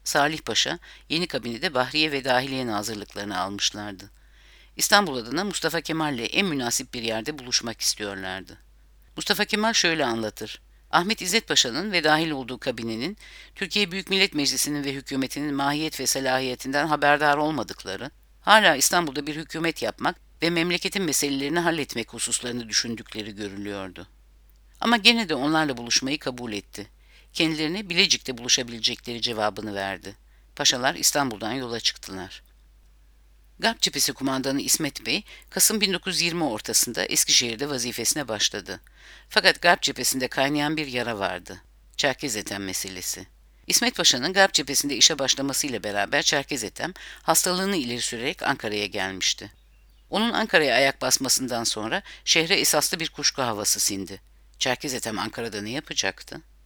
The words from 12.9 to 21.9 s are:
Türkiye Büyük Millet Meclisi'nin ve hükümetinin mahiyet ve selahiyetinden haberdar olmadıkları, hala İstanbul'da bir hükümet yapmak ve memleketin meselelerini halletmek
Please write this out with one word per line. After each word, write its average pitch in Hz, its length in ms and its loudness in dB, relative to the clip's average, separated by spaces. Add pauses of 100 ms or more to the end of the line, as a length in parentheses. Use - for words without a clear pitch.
Türkiye 196 360 -2
Büyük 185 200 -8
Millet 190 240 2
Meclisi'nin 143 500 0
ve 139 80 -2
hükümetinin 139 640 -4
mahiyet 143 460 -2
ve 131 60 -2
selahiyetinden 135 800 0
haberdar 147 500 6
olmadıkları, 127 760 -2 (300)
hala 196 360 8
İstanbul'da 147 500 2
bir 151 100 -6
hükümet 160 460 -4
yapmak 120 460 -4 (140)
ve 165 80 2
memleketin 175 520 0
meselelerini 143 560 0
halletmek 160 540 -2